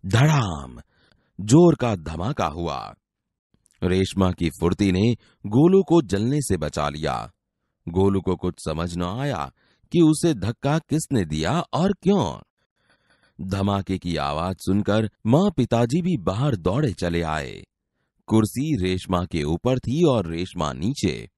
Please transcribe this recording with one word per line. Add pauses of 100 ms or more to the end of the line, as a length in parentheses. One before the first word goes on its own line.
धड़ाम (600)
जोर
का
धमाका
हुआ। (880)
रेशमा
की
फुर्ती
ने (320)
गोलू
को
जलने
से
बचा
लिया। (560)
गोलू
को
कुछ (100)
समझ
न
आया (400)
कि
उसे
धक्का
किसने
दिया
और
क्यों। (1000)
धमाके
की
आवाज
सुनकर (160)
माँ
पिताजी
भी
बाहर
दौड़े
चले
आए। (640)
कुर्सी
रेशमा
के
ऊपर
थी
और
रेशमा
नीचे।